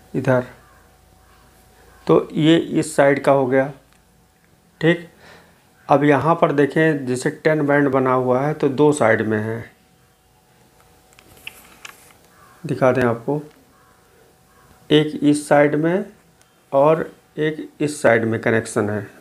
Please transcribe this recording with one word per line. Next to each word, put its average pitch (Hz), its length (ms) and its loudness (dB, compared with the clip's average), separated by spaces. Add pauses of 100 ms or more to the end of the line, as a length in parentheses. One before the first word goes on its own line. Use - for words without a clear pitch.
(140)
इधर, 127 300 0 (1600)
तो 165 260 2
ये 160 240 2
इस 151 380 -4
साइड 139 280 2
का 143 80 2
हो 135 160 2
गया, 135 180 0 (1160)
ठीक। 170 280 0 (800)
अब 143 140 4
यहाँ 147 320 2
पर 160 160 0
देखें, 143 540 0
जैसे 123 280 -4
टेन 156 340 -2
बैंड 143 220 2
बना 131 240 0
हुआ 127 280 0
है 151 120 -2
तो 151 180 -2
दो 147 220 2
साइड 113 300 2
में 107 160 -2
है, 113 200 -6 (3000)
दिखा 131 280 0
दें 123 120 0
आपको, 127 380 -4 (1500)
एक 151 340 0
इस 147 260 0
साइड 147 280 4
में 170 280 -2 (680)
और 147 380 2 (280)
एक 156 300 -6 (140)
इस - 200 -6
साइड 117 240 2
में 113 160 -2
कनेक्शन 110 480 -2
है, 104 180 -6 (140)